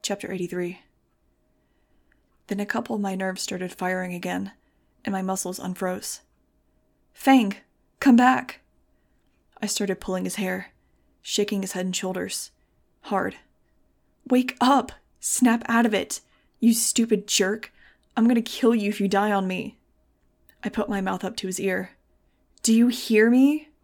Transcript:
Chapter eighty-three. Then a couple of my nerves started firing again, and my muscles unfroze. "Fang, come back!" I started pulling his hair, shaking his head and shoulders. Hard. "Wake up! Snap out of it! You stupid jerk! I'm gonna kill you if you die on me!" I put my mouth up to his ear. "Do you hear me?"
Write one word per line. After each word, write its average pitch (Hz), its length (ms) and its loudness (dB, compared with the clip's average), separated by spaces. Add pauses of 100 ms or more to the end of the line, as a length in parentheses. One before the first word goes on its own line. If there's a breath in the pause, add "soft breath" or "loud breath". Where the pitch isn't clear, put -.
Chapter - 300 -8
eighty-three. 175 480 -6 (1700)
Then 202 120 -4
a 202 60 -4
couple 226 300 -6
of 202 60 -4
my 196 120 -4
nerves 190 280 -6
started 180 300 -8
firing 185 420 -6
again, 180 380 -8 (520)
and 202 80 -4
my 190 100 -4
muscles 185 380 -6
unfroze. 185 600 -8 (920)
"Fang, 233 440 4 (440)
come 247 160 8
back!" 254 440 2 (1000)
I 214 40 -4
started 196 340 -4
pulling 185 240 -4
his 185 120 -6
hair, 185 360 -6 (500)
shaking 202 400 -2
his 190 100 -8
head 185 120 -4
and 185 100 -4
shoulders. 185 560 -6 (520)
Hard. 190 340 -4 (920)
"Wake 254 340 2
up! 254 320 4 (280)
Snap 233 480 2
out 233 180 4
of 214 80 0
it! - 260 -4 (380)
You 226 140 6
stupid 226 540 0
jerk! 208 460 -2 (440 soft breath)
I'm 226 100 4
gonna 233 160 4
kill 233 320 2
you 208 140 0
if 208 120 -6
you 196 80 0
die 202 220 2
on 196 160 0
me!" 185 320 -8 (840)
I 220 60 -4
put - 180 -4
my 202 120 -4
mouth 190 220 -4
up 190 140 -8
to - 100 -8
his 185 140 -8
ear. 185 360 -4 (680)
"Do 226 120 4
you 233 140 6
hear 226 420 4
me?" 277 380 4 (140)